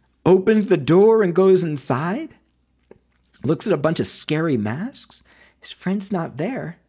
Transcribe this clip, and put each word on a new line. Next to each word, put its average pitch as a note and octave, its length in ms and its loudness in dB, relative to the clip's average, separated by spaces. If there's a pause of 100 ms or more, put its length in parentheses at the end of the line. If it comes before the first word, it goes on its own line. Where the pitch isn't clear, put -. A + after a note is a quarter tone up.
(240)
opens F#3+ 440 4
the F3+ 100 2
door G3 440 4
and F3 120 0
goes F#3+ 280 4
inside, E3 680 -4 (1120)
looks D#3 220 -2
at F#3+ 80 2
a - 20 0
bunch D#3 240 -2
of - 60 -2
scary D#3 500 -2
masks. B2 680 -6 (380)
His - 120 -20
friend's G3 380 -6
not E3 280 -6
there. D#3 400 -8 (100)